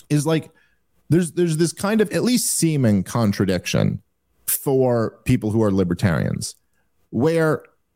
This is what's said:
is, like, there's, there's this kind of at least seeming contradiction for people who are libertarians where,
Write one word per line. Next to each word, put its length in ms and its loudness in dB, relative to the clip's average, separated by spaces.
is, 160 0
like, 240 -2
there's, 220 2
there's 260 0
this 140 0
kind 280 -2
of 120 0
at 120 -2
least 260 -2
seeming 540 2
contradiction 1000 -2
for 800 0
people 280 0
who 100 2
are 100 2
libertarians 840 -2
where, 540 0